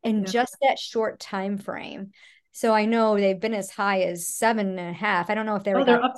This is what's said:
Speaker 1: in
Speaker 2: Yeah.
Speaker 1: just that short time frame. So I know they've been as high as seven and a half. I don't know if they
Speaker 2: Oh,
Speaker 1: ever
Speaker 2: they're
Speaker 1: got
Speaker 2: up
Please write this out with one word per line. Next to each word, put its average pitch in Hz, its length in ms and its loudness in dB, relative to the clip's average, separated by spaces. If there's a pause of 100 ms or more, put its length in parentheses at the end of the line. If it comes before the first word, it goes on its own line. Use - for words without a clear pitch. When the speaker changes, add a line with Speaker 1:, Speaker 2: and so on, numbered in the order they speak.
Speaker 1:
in 220 180 0
Speaker 2:
Yeah. 196 40 -2
Speaker 1:
just 233 380 -2
that 269 160 4
short - 420 -4
time 196 380 -4
frame. - 540 -10 (400)
So 226 220 0
I 214 120 4
know 226 280 4
they've 196 240 2
been 220 160 -4
as 202 160 -6
high 202 340 0
as 175 220 -4
seven 208 520 0
and - 20 -8
a 175 140 -6
half. 175 340 0
I 214 60 0
don't 220 100 -2
know 214 120 -2
if 196 80 -4
they 202 100 0
Speaker 2:
Oh, - 20 4
Speaker 1:
ever 269 80 4
Speaker 2:
they're 240 160 6
Speaker 1:
got 254 120 0
Speaker 2:
up - 60 -14